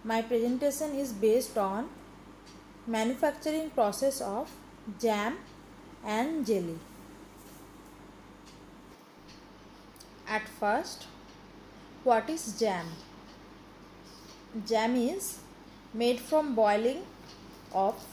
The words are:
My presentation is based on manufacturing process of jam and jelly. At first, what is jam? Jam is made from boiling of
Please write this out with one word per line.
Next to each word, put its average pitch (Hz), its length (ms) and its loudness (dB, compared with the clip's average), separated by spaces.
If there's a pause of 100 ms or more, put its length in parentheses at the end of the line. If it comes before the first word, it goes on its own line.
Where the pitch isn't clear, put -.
My 226 180 2
presentation 254 720 2
is 269 180 -2
based 220 460 4
on 202 300 0 (960)
manufacturing 294 840 2
process 254 500 2
of 208 280 -4 (520)
jam 226 380 2 (680)
and 254 400 0
jelly. 175 320 0 (3500)
At 214 180 -2 (140)
first, 233 480 0 (960)
what 226 260 4
is 311 260 -6
jam? 185 300 0 (1800)
Jam 226 300 4
is 277 440 0 (540)
made 240 280 2
from 302 340 2
boiling 220 480 4 (720)
of 196 260 2 (120)